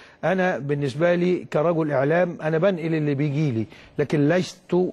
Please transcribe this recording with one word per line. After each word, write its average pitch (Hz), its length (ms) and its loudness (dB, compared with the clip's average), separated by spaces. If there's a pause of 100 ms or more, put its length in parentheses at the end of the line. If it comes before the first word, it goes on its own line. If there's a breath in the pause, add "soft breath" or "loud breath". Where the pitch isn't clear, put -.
(240 loud breath)
انا 180 340 0
بالنسبه 143 580 0
لي 175 380 0
كرجل 160 380 0
اعلام 160 500 2
انا 160 160 0
بنقل 165 380 0
اللي 147 200 0
بيجي 147 360 0
لي، 110 140 -2 (340 loud breath)
لكن 147 300 2
لست، - 440 -2 (200)